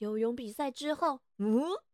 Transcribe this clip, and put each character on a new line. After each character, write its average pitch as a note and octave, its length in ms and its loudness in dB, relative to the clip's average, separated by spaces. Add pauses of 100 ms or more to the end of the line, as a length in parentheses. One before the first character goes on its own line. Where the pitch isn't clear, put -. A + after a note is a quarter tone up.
游 G#3+ 180 -2
泳 A3+ 160 2
比 A#3+ 160 -8
赛 C#4 220 -2
之 D4 200 -2
后， D4 280 0 (160)
嗯， A3+ 340 2 (240)